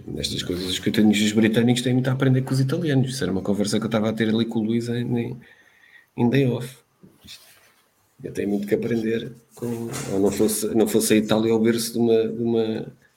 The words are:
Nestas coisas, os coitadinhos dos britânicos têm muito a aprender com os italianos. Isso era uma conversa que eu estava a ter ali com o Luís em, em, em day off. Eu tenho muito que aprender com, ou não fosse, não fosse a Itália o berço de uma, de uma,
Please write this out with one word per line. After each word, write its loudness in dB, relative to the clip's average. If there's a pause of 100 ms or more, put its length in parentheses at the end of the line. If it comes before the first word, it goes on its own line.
Nestas -6
coisas, -4
os -6
coitadinhos 4
dos 2
britânicos 4
têm 0
muito 0
a 0
aprender 2
com -4
os 0
italianos. 0
Isso -6
era -2
uma -2
conversa -2
que -2
eu -4
estava 0
a -4
ter 0
ali 0
com -4
o -2
Luís -2
em, -2
em, -6 (800)
em 2
day 2
off. -4 (1500)
Eu -10
tenho -4
muito -2
que 0
aprender -2 (220)
com, -8 (240)
ou 0
não 4
fosse, 0
não 6
fosse 2
a 6
Itália 2
o 2
berço 0
de -2
uma, 4
de -6
uma, 0 (360)